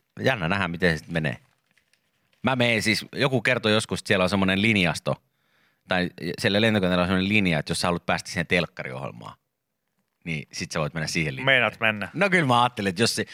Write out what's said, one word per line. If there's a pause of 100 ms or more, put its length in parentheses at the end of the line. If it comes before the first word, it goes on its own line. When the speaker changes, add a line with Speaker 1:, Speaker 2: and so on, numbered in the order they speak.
(200)
Speaker 1:
jännä
nähdä,
miten
se
sit
menee. (1040)
Mä
meen
siis, (100)
joku
kertoi
joskus,
että
siellä
on
semmonen
linjasto, (720)
tai (300)
siellä
lentokentällä
on
semmonen
linja,
että
jos
sä
haluat
päästä
siihen
telkkariohjelmaan, (880)
niin
sit
sä
voit
mennä
siihen
linjaan.
Speaker 2:
Meinaat
mennä?
Speaker 1:
No
kyllä
mä
ajattelin,
että
jos
se,